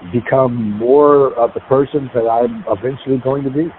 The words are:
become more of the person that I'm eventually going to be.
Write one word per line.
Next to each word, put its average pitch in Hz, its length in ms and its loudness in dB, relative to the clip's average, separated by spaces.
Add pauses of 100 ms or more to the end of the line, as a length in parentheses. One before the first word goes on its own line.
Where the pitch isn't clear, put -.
(120)
become 120 640 -2
more 139 560 4
of 117 200 0
the 113 60 -6
person 135 540 -2
that 117 140 0
I'm 117 400 -2
eventually 127 500 -4
going 135 260 -2
to 135 60 -4
be. 156 280 -4